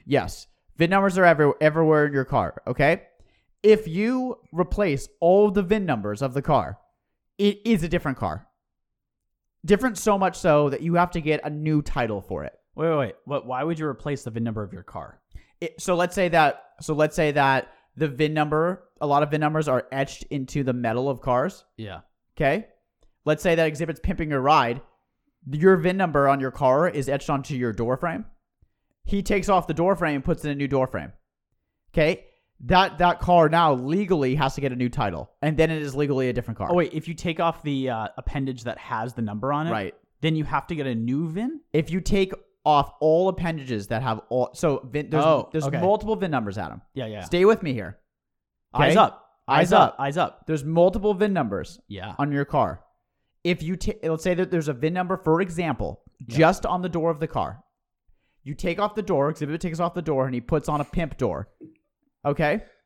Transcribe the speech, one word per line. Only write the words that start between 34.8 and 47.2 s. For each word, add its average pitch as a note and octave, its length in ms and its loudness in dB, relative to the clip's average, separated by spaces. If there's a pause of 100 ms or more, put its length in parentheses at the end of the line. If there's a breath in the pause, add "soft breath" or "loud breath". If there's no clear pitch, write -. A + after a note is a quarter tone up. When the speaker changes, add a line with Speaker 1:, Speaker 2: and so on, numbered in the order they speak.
Speaker 1:
title, F#2+ 420 -6 (100)
and D3+ 140 -2
then D#3+ 160 4
it D#3 100 -6
is C#3 140 -8
legally C#3 320 0
a B2 60 -2
different A#2 240 -6
car. F#2+ 120 -4
Speaker 2:
Oh, F3 60 0
wait, E3+ 180 2
if D#3 140 -8
you E3+ 60 -8
take E3 260 -6
off E3 240 -2
the, C3+ 260 -4
uh, A2 180 -4 (100)
appendage C3 480 -6
that A#2+ 120 -8
has A#2+ 360 -8
the A#2+ 80 -8
number G#2+ 320 -4
on D#3 140 -2
it, E3+ 40 -4
Speaker 1:
Right. G2+ 240 -6 (240)
Speaker 2:
then D#3+ 160 0
you D3+ 80 -2
have C#3 240 -4
to F3 80 -8
get C#3+ 100 -4
a B2+ 80 -4
new B2+ 360 -2
vin? A#3+ 320 -6 (100)
Speaker 1:
If D#3 180 0
you F3 120 -4
take F#3+ 320 0 (320)
off D3+ 340 2
all E3 300 4
appendages C#3+ 580 -4
that A2+ 160 -4
have A2+ 240 -4
all, B2 280 -2
so D3 360 0
vin, C#3+ 180 -6
there's, D3 140 2
Speaker 2:
Oh, D#3 300 2
Speaker 1:
there's D#3 140 -2
Speaker 2:
okay. D3+ 120 -2
Speaker 1:
multiple G#3 380 0
vin F3 140 -4
numbers, G#2+ 260 -4
Adam. D#2 240 -8 (120)
Speaker 2:
Yeah, B2+ 120 -8
yeah. G#2 180 -10